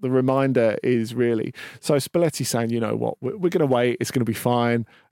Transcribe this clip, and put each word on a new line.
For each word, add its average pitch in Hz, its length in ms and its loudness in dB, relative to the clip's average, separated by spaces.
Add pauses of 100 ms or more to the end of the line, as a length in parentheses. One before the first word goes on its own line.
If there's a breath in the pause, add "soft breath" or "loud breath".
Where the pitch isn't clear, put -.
the 131 100 -4
reminder 131 720 2
is, 117 320 0
really. 120 380 0 (280 loud breath)
So 147 160 0
Spalletti's 147 520 -2
saying, 117 220 -2
"You 117 100 -2
know 110 160 -2
what, 117 240 -4
we're, 127 160 -6
we're 180 140 0
gonna 165 160 2
wait, 123 340 2
it's 117 100 -4
gonna 123 140 0
be 113 80 -2
fine." 120 540 0 (260 soft breath)